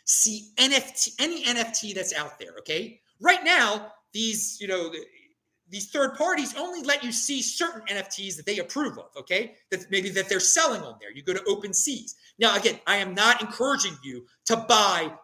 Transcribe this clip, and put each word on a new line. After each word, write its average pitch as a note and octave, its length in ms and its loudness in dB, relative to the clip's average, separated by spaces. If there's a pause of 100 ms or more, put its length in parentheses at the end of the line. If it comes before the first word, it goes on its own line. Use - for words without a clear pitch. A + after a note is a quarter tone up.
see - 540 2
N C4 140 6
F - 320 0
T, - 140 -2
any D4+ 280 -2
N A#3+ 100 0
F A3+ 220 -2
T G#3 140 -6
that's F3 220 -4
out D3 240 -6
there, E2+ 200 -16
okay? F#3 420 -6 (200)
Right F4+ 240 4
now, A3 480 2 (200)
these, A3 480 -4
you G3+ 80 -6
know, F3+ 220 -2
th-, D#3+ 140 -12 (640)
these G3 220 -10
third C#4 260 0
parties D#4 400 0
only F4 260 -6
let C#4+ 220 0
you A#3+ 80 -6
see C4+ 300 -2
certain E4 460 -4
N G3+ 80 -4
F G3 180 -8
Ts G3 220 -10
that D3+ 100 -18
they G3+ 120 -2
approve G3 400 -4
of, F2+ 180 -18
okay? F#3+ 380 -4 (160)
That F3+ 200 -6
maybe F#3+ 200 0
that F#3 180 -2
they're F#3 120 2
selling C4 420 4
on B2+ 180 -14
there. G#2 120 -16
You C#3 100 -16
go F3+ 100 -2
to F#3+ 80 -2
OpenSeas. G3+ 760 -2 (240)
Now, G#3+ 180 4
again, G3 300 0
I G3 100 4
am F#3+ 180 -2
not A3+ 260 4
encouraging A3 640 -2
you B2 240 -12 (200)
to A3+ 100 4
buy G3 560 4 (120)